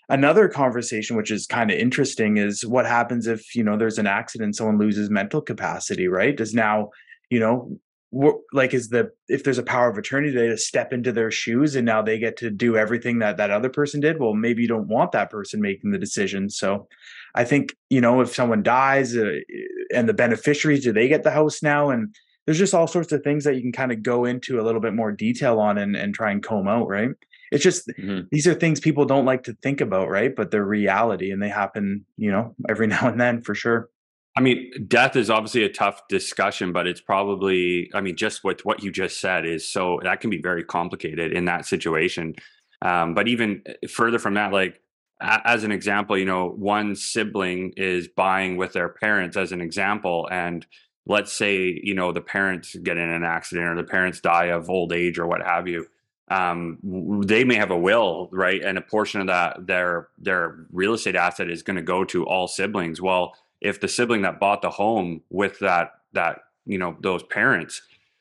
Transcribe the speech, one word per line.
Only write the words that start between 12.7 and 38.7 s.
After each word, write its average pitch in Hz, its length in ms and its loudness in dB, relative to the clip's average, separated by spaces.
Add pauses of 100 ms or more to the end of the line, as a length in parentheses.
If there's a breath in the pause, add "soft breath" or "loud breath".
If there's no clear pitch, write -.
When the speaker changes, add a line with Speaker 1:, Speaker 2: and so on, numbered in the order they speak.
Speaker 1:
everything 117 440 0
that 104 180 0
that 101 120 2
other 113 200 2
person 147 300 -2
did? 156 200 2
Well, 110 140 2
maybe 113 260 0
you 117 80 2
don't 110 200 -2
want 147 240 0
that 104 180 0
person 107 320 -6
making 101 300 -2
the 98 60 0
decision. 98 520 -2
So 101 380 -4 (460 loud breath)
I 120 100 2
think, 143 300 0 (140)
you 131 140 4
know, 120 180 6
if 120 140 2
someone 117 280 2
dies, 131 540 4
uh, 104 160 2 (600)
and 117 120 4
the 107 80 4
beneficiaries, 139 720 2
do 120 80 2
they 110 160 6
get 147 140 4
the 151 80 4
house 151 320 2
now? 147 260 4
And 113 260 -2 (300 soft breath)
there's 156 140 2
just 190 160 4
all 165 120 6
sorts 165 240 0
of 143 140 0
things 147 180 2
that 139 140 2
you 127 40 -2
can 120 120 -4
kinda 127 240 -2
go 120 280 0
into 123 360 -2
a - 20 0
little 113 180 0
bit 104 140 0
more 110 160 0
detail 113 480 0
on 104 200 2
and, 101 180 -2
and 101 180 -2
try 110 160 -2
and 101 140 -2
comb 98 240 -2
out, 113 180 2
right? 104 240 0 (400 loud breath)
It's 143 140 2
just, - 240 2 (120)
Speaker 2:
Mm-hmm. 190 300 -6
Speaker 1:
these 147 160 2
are 170 80 6
things 160 240 2
people 147 260 2
don't 135 200 4
like 127 200 2
to 113 100 -10 (100)
think 139 160 0
about, 95 280 0
right? 107 260 2
But 107 180 -4
they're 104 120 2
reality 101 680 0
and 98 100 -2
they 104 60 -2
happen, 101 560 -2 (120)
you 107 140 -2
know, 110 240 -2 (140)
every 113 180 0
<laughs> 104 80 0
now 127 140 2
and 117 120 0
then 120 220 0
for 104 140 -4
sure. 117 320 -2 (480)
Speaker 3:
I 127 60 4
mean, 127 280 2 (160)
death 123 300 4
is 110 120 2
obviously 110 360 2
a 101 40 2
tough - 400 -2
discussion, 95 640 -2
but 87 140 0
it's 90 140 -4
probably, 95 920 0
I 101 60 -2
mean, 95 140 -4
just 107 300 -4
with 95 200 -4
what 107 160 -2